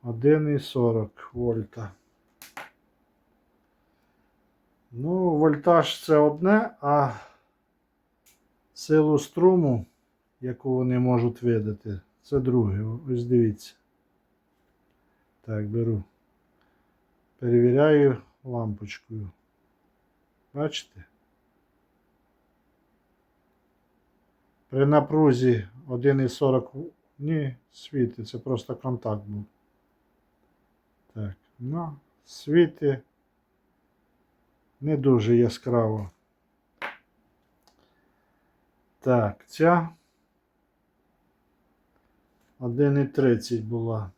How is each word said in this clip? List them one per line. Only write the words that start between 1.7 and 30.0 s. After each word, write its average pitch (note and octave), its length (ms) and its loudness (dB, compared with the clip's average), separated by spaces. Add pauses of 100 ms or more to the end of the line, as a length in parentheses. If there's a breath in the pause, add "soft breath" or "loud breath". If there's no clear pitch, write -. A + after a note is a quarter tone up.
Ну, F3 380 -2
вольтаж D#3 760 2
це D#3 120 4
одне, F3 640 2
а C#3+ 320 0 (1600 loud breath)
силу D3+ 440 2
струму, D#3+ 680 2 (540)
яку B2+ 340 -6
вони B2+ 240 0
можуть A#2+ 440 0
видати, G#2+ 580 -2 (220)
це C#3 180 -2
друге. A2 440 0 (240)
Ось A#2+ 160 -4
дивіться. A#2 500 0 (1700)
Так, G#2+ 260 -8
беру. A2 380 -2 (1300)
Перевіряю B2+ 760 4 (280)
лампочкою. G#2+ 840 -10 (1200)
Бачите? - 500 -8 (3750)
При C#3 180 0
напрузі C#3 840 2 (200)
один C3+ 320 0
і C3 80 0
сорок, C3 440 -2 (460)
ні, D3 380 -6 (160)
світи, A#2+ 520 -6
це A2+ 140 -14
просто B2 380 -6
контакт A2+ 480 -6
був. G2+ 200 -10 (1700)